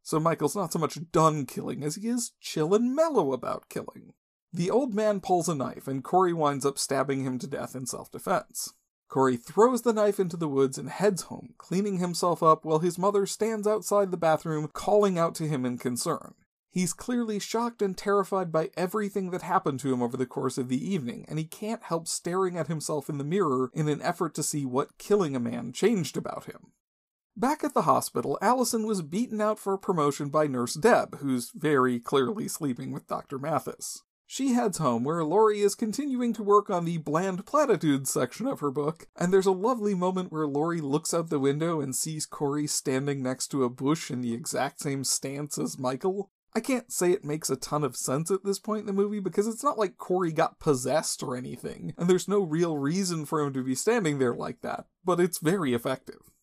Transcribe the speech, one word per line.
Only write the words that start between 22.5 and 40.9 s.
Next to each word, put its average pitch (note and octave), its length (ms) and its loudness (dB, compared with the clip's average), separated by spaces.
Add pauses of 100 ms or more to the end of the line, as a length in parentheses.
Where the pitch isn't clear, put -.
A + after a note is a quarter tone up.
at D#3+ 100 -2
himself D#3 420 -4
in D3 80 -4
the C#3 80 -4
mirror D3 480 2
in D#3 160 0
an C#3+ 120 0
effort D3 340 -2
to D3+ 80 -2
see C#3+ 220 -2
what B2+ 320 -2
killing F3+ 380 2
a B2+ 40 0
man A#2 340 -6
changed F#3+ 420 2
about - 300 -8
him. - 260 -18 (640)
Back C4+ 300 -2
at C#4+ 80 -4
the A#3 80 2
hospital, C3 600 0
Allison A#3 460 2
was G3+ 140 0
beaten G#3 400 -2
out G#3+ 180 0
for G3 140 -2
a F#3+ 60 -2
promotion D3 500 0
by D#3 180 2
Nurse B2 280 -2
Deb, D#3+ 440 4
who's C3 340 -4
very B2+ 460 2
clearly C3 480 0
sleeping C3+ 460 -6
with - 140 -14
Doctor E3 300 -8
Mathis. - 640 -6 (220)
She C4+ 280 0
heads A#3 240 2
home, B2 260 2
where D#3+ 220 0
Laurie G#3 340 4
is G3+ 160 4
continuing A#3+ 560 -2
to A3+ 100 -4
work G3+ 280 4
on F3 160 0
the E3 140 -2
bland F3+ 460 -2
platitudes F3 640 2
section D#3 380 -2
of - 140 -4
her C#3+ 100 0
book, D3 460 -4
and F3+ 160 0
there's F#3+ 120 6
a G3 60 6
lovely G#3 420 2
moment F#3 380 0
where D#3 160 -2
Laurie D#3+ 320 0
looks D3 340 0